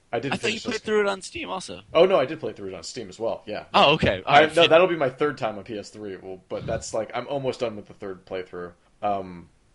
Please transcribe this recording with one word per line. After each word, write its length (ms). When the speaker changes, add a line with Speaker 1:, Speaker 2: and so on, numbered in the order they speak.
Speaker 1:
I 80
did 140
Speaker 2:
I 40
thought 100
you 120
Speaker 1:
finish 40
Speaker 2:
played 100
Speaker 1:
this. 80
Speaker 2:
through 200
it 60
on 140
Steam 280
also. 320
Speaker 1:
Oh, 120
no, 140
I 60
did 140
play 120
through 180
it 40
on 100
Steam 260
as 100
well, 260
yeah. 200
Speaker 2:
Oh, 180
okay. 320
All 100
Speaker 1:
I, 100
Speaker 2:
right. 100
Speaker 1:
no, 120
that'll 200
be 100
my 120
third 280
time 200
on 60
P 140
S 140
three, 260
well, 320
but 160
that's, 280
like, 200
I'm 140
almost 340
done 160
with 100
the 60
third 320
playthrough. 460
Um, 460